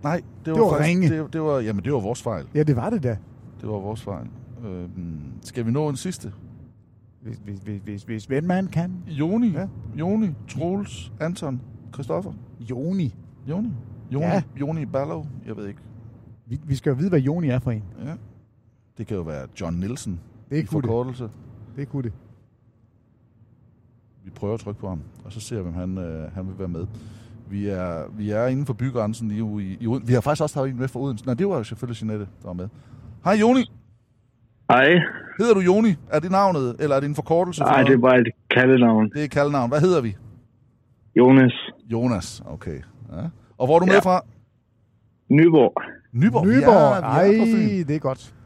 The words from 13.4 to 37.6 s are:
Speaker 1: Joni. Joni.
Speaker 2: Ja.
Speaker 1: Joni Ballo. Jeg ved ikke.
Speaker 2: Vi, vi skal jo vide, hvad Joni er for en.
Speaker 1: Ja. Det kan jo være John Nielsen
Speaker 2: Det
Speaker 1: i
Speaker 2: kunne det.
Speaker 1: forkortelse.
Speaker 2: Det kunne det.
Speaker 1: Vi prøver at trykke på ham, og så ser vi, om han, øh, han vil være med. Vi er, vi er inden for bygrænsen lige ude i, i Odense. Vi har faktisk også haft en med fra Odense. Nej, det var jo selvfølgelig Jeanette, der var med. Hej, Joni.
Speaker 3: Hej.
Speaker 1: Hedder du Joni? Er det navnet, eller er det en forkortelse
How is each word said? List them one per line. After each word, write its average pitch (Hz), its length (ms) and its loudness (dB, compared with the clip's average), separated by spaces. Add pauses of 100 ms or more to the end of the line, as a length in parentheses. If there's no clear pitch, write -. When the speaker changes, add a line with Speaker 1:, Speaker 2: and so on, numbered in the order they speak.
Speaker 1:
Joni. 196 240 -4 (380)
Joni. 143 160 -4
Speaker 2:
Ja. 175 160 0 (180)
Speaker 1:
Joni 151 260 -4
Ballo. 156 380 -6 (220)
Jeg 110 100 -10
ved 104 120 -10
ikke. 101 120 -14 (680)
Speaker 2:
Vi, 127 160 -8
vi 139 100 -4
skal 147 160 -2
jo 127 60 0
vide, 165 120 -2
hvad 175 120 2
Joni 151 280 0
er 127 100 0
for 127 120 -2
en. 107 120 -4 (220)
Speaker 1:
Ja. 147 80 -10 (880)
Det 110 80 -10
kan 107 100 -6
jo 90 60 -4
være 73 240 -8 (140)
John 85 200 -4
Nielsen 98 400 -6 (300)
Speaker 2:
Det 139 60 -4
Speaker 1:
i 156 60 -2
Speaker 2:
kunne 156 200 -4
det. 113 60 -2
Speaker 1:
forkortelse. 120 400 -4 (480)
Speaker 2:
Det 139 120 -10
kunne 139 140 -8
det. 113 100 -8 (2000)
Speaker 1:
Vi 95 60 -18
prøver 104 240 -6
at 113 60 -8
trykke 104 200 -12
på 101 80 -10
ham, 87 120 -8 (240)
og 101 80 -18
så 113 80 -14
ser 107 220 -8
vi, 87 60 -8
om 85 60 -8
han, 92 240 -6
øh, 80 360 -10
han 92 120 -10
vil 95 120 -12
være 92 100 -8
med. 82 180 -6 (640)
Vi 101 180 -6
er, 90 360 -6 (120)
vi 104 140 -6
er 110 160 0
inden 131 200 -2
for 131 80 -6
bygrænsen 117 540 -4
lige 104 160 -4
ude 104 200 -6
i, 95 160 -8
i 117 60 -4
Odense. 113 200 -2
Vi 123 60 2
har 123 80 4
faktisk 151 220 0
også 151 180 -4
haft 135 100 -2
en 123 80 -8
med 131 100 -4
fra 123 120 -8
Odense. 131 260 -6
Nej, 127 80 -2
det 185 140 0
var 185 80 -2
jo 113 80 -4
selvfølgelig 113 380 -10
Jeanette, 107 240 -6 (160)
der - 60 -14
var 90 40 -10
med. 90 160 -8 (560)
Hej, 180 80 4
Joni. 226 380 4 (1000)
Speaker 3:
Hej. 127 160 8 (520)
Speaker 1:
Hedder 226 160 4
du 196 60 4
Joni? 190 340 4 (160)
Er 151 100 2
det 175 100 -6
navnet, 170 480 2
eller 143 180 0
er 139 40 4
det 143 80 -4
en 147 60 -4
forkortelse 165 460 0